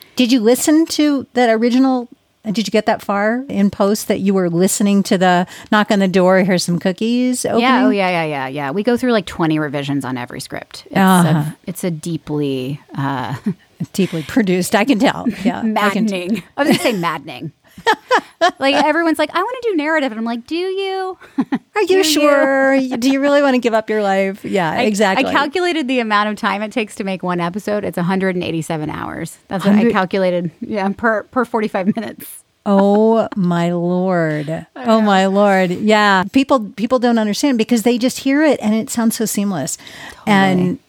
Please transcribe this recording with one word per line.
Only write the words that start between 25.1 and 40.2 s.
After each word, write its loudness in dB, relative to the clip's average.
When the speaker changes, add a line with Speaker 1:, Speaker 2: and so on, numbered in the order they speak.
Speaker 2:
I -4
calculated -2
the 0
amount 0
of -4
time -4
it -8
takes -4
to -8
make -6
one -2
episode. -4
It's -6
a -2
hundred 0
and -4
eighty-seven -6
hours. -10
That's -6
what 4
I 4
Speaker 1:
Hundred 4
Speaker 2:
calculated. 0
Yeah, -4
per, 0
per -2
forty-five -2
minutes. -12
Speaker 1:
Oh, 4
my 0
Lord. 0
Oh, -8
Speaker 2:
I -14
know. 4
Speaker 1:
my 4
Lord. 4
Yeah. 2
People, 2
people 0
don't 2
understand 0
because 0
they 4
just -2
hear 2
it 4
and 0
it -2
sounds 0
so -2
seamless. -4
Speaker 2:
Totally. -20